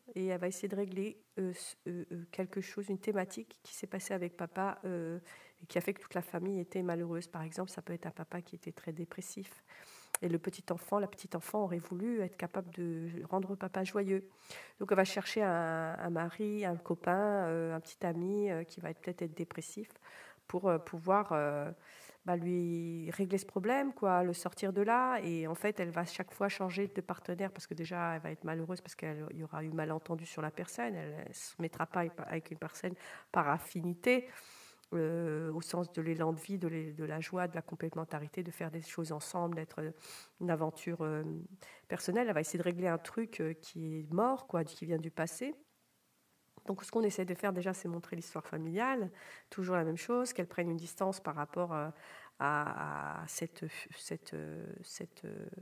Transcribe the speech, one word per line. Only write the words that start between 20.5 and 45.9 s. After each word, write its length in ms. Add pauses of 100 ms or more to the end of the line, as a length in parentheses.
euh, 100
pouvoir, 540
euh, 380 (560)
bah, 100
lui 760
régler 260
ce 80
problème, 480
quoi, 280
le 120
sortir 400
de 80
là. 400
Et 240
en 80
fait, 260
elle 80
va 160
chaque 300
fois 160
changer 380
de 120
partenaire 500
parce 160
que 60
déjà, 440
elle 40
va 100
être 140
malheureuse 380
parce 120
qu'il 380
y 100
aura 220
eu 60
malentendu 560
sur 160
la 80
personne. 440
Elle, 320
elle 80
se 280
mettra 240
pas 180 (220)
avec 240
une 80
personne 340 (400)
par 160
affinité, 800 (640)
euh, 600
au 100
sens 300
de 100
l'élan 300
de 80
vie, 180
de 100
l'é-, 240
de 120
la 160
joie, 280
de 60
la 80
complémentarité, 800
de 80
faire 200
des 120
choses 300
ensemble, 420
d'être, 260
euh, 120 (480)
une 100
aventure, 520
euh, 200 (680)
personnelle. 400
Elle 60
va 60
essayer 180
de 60
régler 240
un 100
truc, 420
euh, 140
qui 460
est 120
mort, 340
quoi, 180
qui 200
vient 140
du 140
passé. 420 (1120)